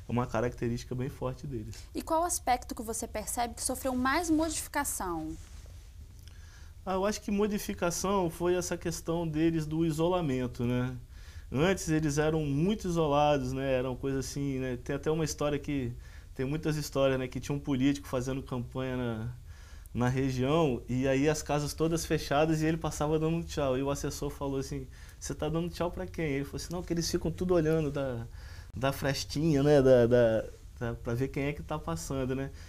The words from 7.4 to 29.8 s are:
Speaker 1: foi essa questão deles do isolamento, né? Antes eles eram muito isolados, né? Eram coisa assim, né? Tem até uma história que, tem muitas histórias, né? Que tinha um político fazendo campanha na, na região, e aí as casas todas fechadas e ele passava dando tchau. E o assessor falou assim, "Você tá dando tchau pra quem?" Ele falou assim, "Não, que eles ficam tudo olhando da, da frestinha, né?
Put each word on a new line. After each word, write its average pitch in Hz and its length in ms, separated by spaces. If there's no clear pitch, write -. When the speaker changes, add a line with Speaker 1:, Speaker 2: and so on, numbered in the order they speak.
Speaker 1:
foi 175 240
essa 175 240
questão 170 500
deles 156 380
do 156 180
isolamento, 147 800
né? 123 320
Antes 170 380
eles 156 260
eram 156 300
muito 180 420
isolados, 147 640
né? 135 220
Eram 127 220
coisa 135 240
assim, 135 400
né? 127 220
Tem 143 140
até 156 140
uma 160 160
história 147 320
que, 135 340
tem 131 120
muitas 156 300
histórias, 135 420
né? 127 100
Que 139 100
tinha 143 160
um 143 60
político 143 480
fazendo 131 340
campanha 127 540
na, 120 380
na 123 160
região, 131 800
e 127 200
aí 135 200
as 151 140
casas 147 320
todas 160 320
fechadas 156 560
e 156 40
ele 165 100
passava 156 420
dando 165 260
tchau. 139 320
E 135 60
o 139 80
assessor 143 400
falou 139 300
assim, 135 260
"Você - 160
tá 151 140
dando 165 200
tchau 170 220
pra 180 160
quem?" 165 280
Ele 139 100
falou 139 120
assim, - 160
"Não, 175 100
que 175 100
eles 170 180
ficam 175 200
tudo 180 240
olhando 156 360
da, 131 360
da 135 160
frestinha, 143 720
né? 147 180